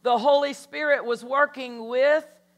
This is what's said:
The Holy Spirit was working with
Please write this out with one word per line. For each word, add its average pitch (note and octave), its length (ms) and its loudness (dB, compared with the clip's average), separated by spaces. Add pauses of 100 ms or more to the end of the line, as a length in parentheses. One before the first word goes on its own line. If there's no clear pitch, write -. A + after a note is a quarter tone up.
The A#3+ 160 2
Holy C#4+ 340 2
Spirit D4 520 -2
was A#3 200 -6
working B3+ 640 -2
with C#4+ 380 2 (320)